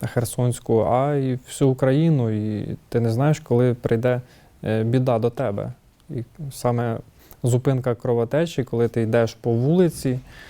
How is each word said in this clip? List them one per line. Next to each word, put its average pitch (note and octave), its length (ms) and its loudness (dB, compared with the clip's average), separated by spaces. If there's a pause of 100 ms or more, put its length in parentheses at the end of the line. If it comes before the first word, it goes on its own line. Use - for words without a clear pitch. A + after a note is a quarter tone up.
Херсонську, A#2 760 0
а B2+ 340 2
й C3 320 -2
всю C3+ 240 0
Україну. C3+ 600 2
І G#2+ 460 -4 (120)
ти A#2 120 -2
не A2+ 100 0
знаєш, C#3 300 2
коли B2 340 2
прийде, B2 460 0 (440)
е, A2 200 0
біда B2 340 2
до A#2 120 0
тебе. A2 420 -4 (380)
І B2 140 -8 (260)
саме A#2+ 480 -2 (440)
зупинка B2 520 0
кровотечі, B2+ 720 -2
коли A#2 240 0
ти A#2 140 -2
йдеш A2+ 320 2
по - 180 -4
вулиці, C#3 680 2 (320)